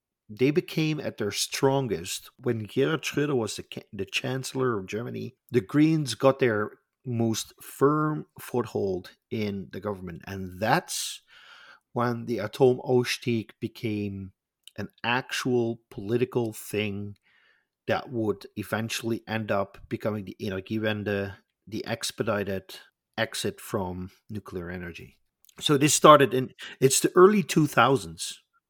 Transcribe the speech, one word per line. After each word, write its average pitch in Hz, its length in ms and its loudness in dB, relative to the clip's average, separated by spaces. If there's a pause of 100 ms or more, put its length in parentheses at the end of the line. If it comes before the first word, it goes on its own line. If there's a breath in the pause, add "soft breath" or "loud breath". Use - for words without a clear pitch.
(300)
they 127 220 2
became 156 480 -2
at 107 180 -8
their 101 140 -4
strongest 123 1080 -2
when 113 280 -4
Gerhard 151 360 0
Schröder 143 340 -2
was 110 200 -2
the - 80 -12
ca-, - 280 -16
the 98 140 -8
Chancellor 127 720 -2
of 95 80 -6
Germany. 110 500 -8 (160)
The 113 100 2
Greens 151 540 2
got 135 240 4
their 107 320 2 (340)
most 113 560 -2
firm 151 680 0 (120)
foothold 104 720 -4 (200)
in 101 400 -6
the 98 80 -12
government, 92 480 -10
and 92 320 -12
that's - 600 -2 (720 soft breath)
when 117 320 -2
the 117 120 -4
Atomausstieg 123 1120 2 (100)
became 101 720 -6 (460)
an 101 120 -10 (140)
actual 117 840 -2
political 117 640 -2
thing 104 600 -6 (720)
that 113 240 -2
would 110 340 -2 (100)
eventually 110 720 -4
end 107 240 -4
up 101 280 -4 (100)
becoming 107 360 -6
the - 140 -16
Energiewende, 104 960 -4 (340)
the 98 200 -8
expedited 104 880 -4 (420)
exit - 420 -4
from 92 520 -6 (180)
nuclear 92 400 -10
energy. 87 480 -14 (420)
So 151 160 4
this 139 180 4
started 139 400 10
in, 127 200 -2 (260 loud breath)
it's 135 200 6
the - 160 2
early 190 280 8
two 156 220 4
thousands, 113 760 2 (280)